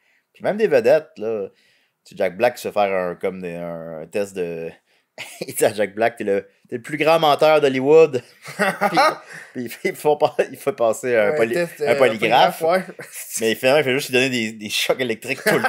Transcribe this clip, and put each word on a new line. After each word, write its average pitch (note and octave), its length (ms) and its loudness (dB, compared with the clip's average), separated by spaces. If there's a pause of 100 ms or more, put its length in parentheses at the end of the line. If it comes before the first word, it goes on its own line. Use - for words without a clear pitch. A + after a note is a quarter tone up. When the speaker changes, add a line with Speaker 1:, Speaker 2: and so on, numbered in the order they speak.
(340)
Speaker 1:
puis - 100 -16
même E3 140 -2
des G#3+ 100 2
vedettes, D3+ 500 2
là, G#2 320 -6 (560)
tu - 40 -20
sais, - 80 -20
Jack F#2 200 -2
Black A#2+ 200 0
se - 120 -8
fait F2+ 40 -10
faire G2+ 180 0
un, F2+ 240 -2
comme F#2 260 -6
des, F2 140 -8
un, E2 460 -10
un E2 60 -14
test G2 280 -6
de, E2+ 340 -6 (480)
<laughs> - 300 -14
il C3+ 80 -12
dit D3+ 100 2
à A2+ 80 2
Jack G2+ 220 -4
Black, A2+ 220 -2
t'es A2+ 80 -8
le, G2 200 0 (240)
t'es B2 60 -8
le B2 80 -10
plus D3 140 -8
grand D3+ 220 4
menteur D#3 400 4
d'Hollywood. C#3 640 4 (220)
<laughs> - 140 -18
Puis, G3 420 0 (540)
puis B2+ 100 -8
il A#2 60 -10
fait - 240 -6 (260)
pas, D3+ 160 2 (160)
il C3 60 -16
fait - 160 -4
passer A#2 420 0
un A2+ 160 2
Speaker 2:
Ouais, D3+ 60 -2
Speaker 1:
poly-, A2+ 180 0
Speaker 2:
test, E3 260 -4
Speaker 1:
un D3 40 -2
Speaker 2:
euh, C#3+ 100 2
Speaker 1:
polygraphe. B2 640 2
Speaker 2:
polygraphe, F3 300 0
ouais. - 60 -18 (220)
<laughs> - 240 -10
Speaker 1:
Mais A2+ 140 0
finalement, C3 240 2
il D3 40 2
fait C3 100 0
juste C#3+ 160 -4
lui B2+ 40 -4
donner B2+ 160 2
des, A#2 220 -2
des G#2+ 180 -12
chocs - 300 -2
électriques B2 440 -4
tout G#3+ 140 2
le A#2 120 -2